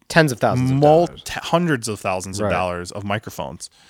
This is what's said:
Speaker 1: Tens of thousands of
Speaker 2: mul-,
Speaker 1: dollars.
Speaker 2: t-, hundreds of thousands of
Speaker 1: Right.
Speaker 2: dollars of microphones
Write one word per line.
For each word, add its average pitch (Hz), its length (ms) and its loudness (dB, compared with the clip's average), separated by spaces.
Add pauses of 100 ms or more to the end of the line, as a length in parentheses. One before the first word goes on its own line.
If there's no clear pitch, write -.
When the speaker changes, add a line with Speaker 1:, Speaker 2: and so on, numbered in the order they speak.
Speaker 1:
Tens 156 220 4
of 117 80 -6
thousands 123 320 2
of 135 60 2
Speaker 2:
mul-, 151 300 6
Speaker 1:
dollars. - 160 -12
Speaker 2:
t-, - 120 -10
hundreds 156 540 -2
of 104 100 -6
thousands 95 400 -4
of 104 60 -2
Speaker 1:
Right. 98 60 0
Speaker 2:
dollars 90 400 -2
of 101 120 -10
microphones 101 680 -6 (200)